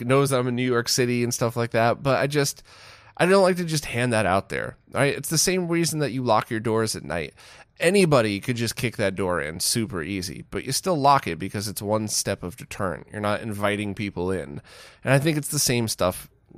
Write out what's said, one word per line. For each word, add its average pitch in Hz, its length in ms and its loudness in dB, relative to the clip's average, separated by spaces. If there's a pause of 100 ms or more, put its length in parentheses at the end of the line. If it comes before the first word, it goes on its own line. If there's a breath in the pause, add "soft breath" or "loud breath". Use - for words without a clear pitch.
knows 135 320 2
I'm 127 160 0
in 123 80 -2
New 127 100 0
York 120 220 0
City 123 360 2
and 120 80 -2
stuff 117 240 -2
like 117 140 -2
that, 117 320 2
but 131 160 2
I 117 80 2
just, 143 360 -2 (540 loud breath)
I 165 100 2
don't 190 180 6
like 180 140 4
to 180 60 -4
just 160 200 -2
hand 123 280 0
that 110 140 2
out 95 220 2
there, 60 280 -6 (140)
right? 131 260 0
It's 147 140 -8
the 160 80 0
same 180 300 0
reason 165 320 0
that 139 100 0
you 127 140 -4
lock 110 260 4
your 113 100 -4
doors 110 360 0
at - 80 -12
night, 76 300 -6 (480 loud breath)
anybody 147 580 4
could 123 160 -4
just 113 200 -4
kick 120 200 -4
that 98 180 0
door 90 260 0
in 78 200 -6
super 101 420 -2
easy, 90 480 -8
but 98 140 -6
you 131 80 -6
still 180 240 -2
lock 139 300 4
it 82 120 -4
because 98 300 -6
it's 98 140 -8
one 107 260 -2
step - 340 -4
of 87 140 -10
deterrent. - 560 -8
You're 104 80 -8
not 104 220 -2
inviting 104 520 -2
people 92 360 -4
in. 73 320 -6 (420 loud breath)
And 127 80 2
I 139 60 6
think 151 180 0
it's 147 120 -4
the 151 100 -4
same 120 300 0
stuff, - 420 -2 (280)